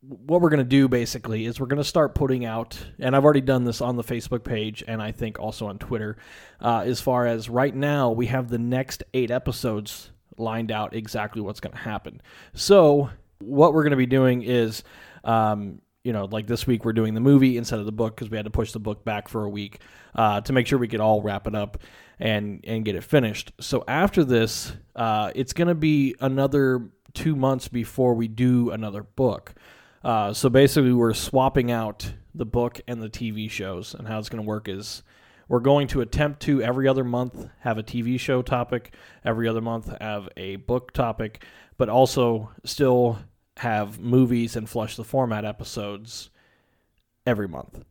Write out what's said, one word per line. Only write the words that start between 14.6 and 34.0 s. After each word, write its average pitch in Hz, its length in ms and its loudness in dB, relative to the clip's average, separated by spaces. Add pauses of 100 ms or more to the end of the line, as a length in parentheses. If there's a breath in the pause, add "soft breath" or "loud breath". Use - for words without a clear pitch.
um, 107 580 0 (200)
you 123 120 -4
know, 101 100 -2
like 107 220 -6
this 117 200 -4
week 117 200 0
we're 113 80 0
doing 110 180 0
the 113 80 -2
movie 131 380 6
instead 117 200 -4
of 104 80 -6
the 107 60 -6
book 110 240 -2
'cause 107 140 -10
we 110 80 -6
had 107 60 -6
to 104 60 -10
push 110 220 -2
the 110 80 -8
book 104 240 -8
back 104 240 -6
for 107 160 -6
a 101 40 -6
week, 101 320 -10 (340 loud breath)
uh, 107 280 2
to 131 120 -4
make 127 120 4
sure 139 120 2
we 120 100 0
could 110 120 -4
all 107 200 4
wrap 104 260 -6
it 107 80 -6
up 104 240 -6 (400 loud breath)
and, 104 480 -2
and 110 200 -4
get 104 80 -2
it 85 100 -6
finished. 117 560 0
So - 280 -4
after 165 360 2
this, 113 480 0 (240)
uh, 107 380 -2
it's 131 180 -6
gonna 170 220 2
be 151 460 2
another 135 720 0 (240)
two 156 220 -2
months 131 320 0
before 123 440 0
we 117 140 0
do 120 440 2
another 104 340 -8
book. - 500 -2 (480 soft breath)
Uh, 107 300 0
so 127 180 2
basically 135 420 6
we're 117 220 4
swapping 131 560 2
out 113 420 -6 (220)
the 123 100 -6
book 120 440 -2
and 120 120 -8
the 110 80 -10
T 110 220 -8
V 107 180 -6
shows, 95 460 -10
and 110 140 -12